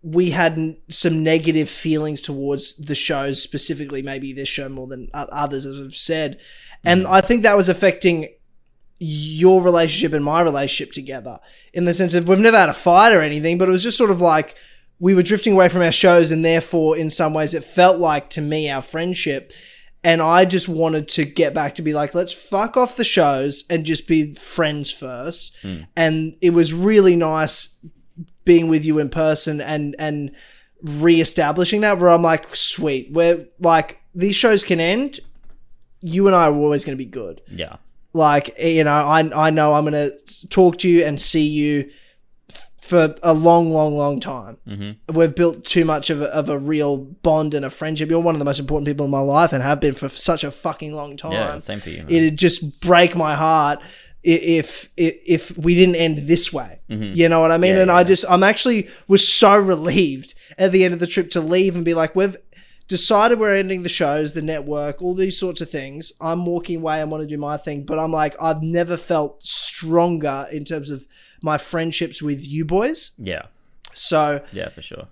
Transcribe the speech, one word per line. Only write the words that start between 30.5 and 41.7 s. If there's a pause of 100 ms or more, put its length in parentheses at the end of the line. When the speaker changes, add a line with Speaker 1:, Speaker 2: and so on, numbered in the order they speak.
Speaker 1:
reestablishing
that,
where
I'm
like,
"Sweet,
we're, (120)
like, (140)
these
shows
can
end. (840)
You
and
I
are
always
gonna
be
good."
Speaker 2:
Yeah. (360)
Speaker 1:
Like,
you
know,
I,
I
know
I'm
gonna (380)
talk
to
you
and
see
you (600)